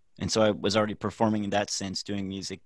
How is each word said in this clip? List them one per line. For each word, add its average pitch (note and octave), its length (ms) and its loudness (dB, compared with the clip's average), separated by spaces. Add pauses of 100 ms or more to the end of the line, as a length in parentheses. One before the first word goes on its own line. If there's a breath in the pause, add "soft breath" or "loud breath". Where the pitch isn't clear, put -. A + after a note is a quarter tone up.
(180)
and G2 120 -2
so A2 120 4
I G#2+ 80 6
was G2+ 260 0
already G#2+ 180 2
performing G#2+ 500 0
in G2 60 -4
that G2+ 200 0
sense, F#2+ 320 -6
doing G2+ 260 -4
music. F#2+ 380 -8